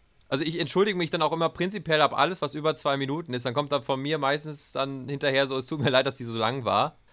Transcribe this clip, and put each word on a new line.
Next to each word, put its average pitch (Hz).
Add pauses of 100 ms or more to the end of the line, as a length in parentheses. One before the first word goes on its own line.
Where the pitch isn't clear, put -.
(280)
also 139
ich 160
entschuldige 180
mich 170
dann 165
auch 151
immer 165
prinzipiell 170
ab 139
alles, 170
was 143
über 151
zwei 139
Minuten 139
ist, 123
dann 123
kommt 143
dann 139
von 135
mir 151
meistens 147
dann 135
hinterher 139
so, 135
„Es 131
tut 156
mir 139
leid, 131
dass 131
die 123
so 117
lang 117
war.“ 107 (140)